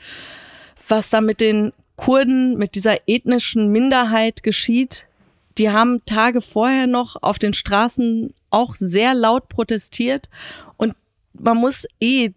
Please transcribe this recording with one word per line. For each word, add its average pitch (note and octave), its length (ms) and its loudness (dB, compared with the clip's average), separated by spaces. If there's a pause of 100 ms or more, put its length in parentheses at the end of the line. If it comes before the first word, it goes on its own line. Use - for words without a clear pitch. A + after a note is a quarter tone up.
(880)
Was A3 220 0
da A3 100 2
mit G#3+ 200 0
den G#3+ 320 2 (220)
Kurden, B3+ 640 2
mit G3+ 160 -4
dieser G3+ 340 0
ethnischen A#3 600 0
Minderheit A3+ 720 2
geschieht. A#3+ 640 -2 (520)
Die G#3+ 120 2
haben A#3 360 2
Tage A#3 340 0
vorher B3+ 480 0
noch B3 340 -2
auf G#3 160 -2
den G#3 160 -2
Straßen A3+ 800 -2 (160)
auch A#3+ 240 0
sehr G3+ 400 0
laut A#3 340 0
protestiert. A#3 800 -4 (480)
Und A3 180 -2 (440)
man A3+ 180 2
muss B3 300 -2 (140)
eh A#3+ 360 0